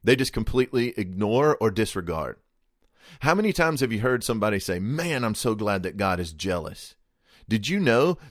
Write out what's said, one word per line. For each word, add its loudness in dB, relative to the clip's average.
they 6
just 0
completely 0
ignore 2
or 2
disregard. -4
How 2
many 2
times 0
have 0
you -2
heard 0
somebody 0
say, -4
"Man, -2
I'm -2
so 0
glad -2
that -8
God 0
is -6
jealous"? -6
Did 0
you 0
know 4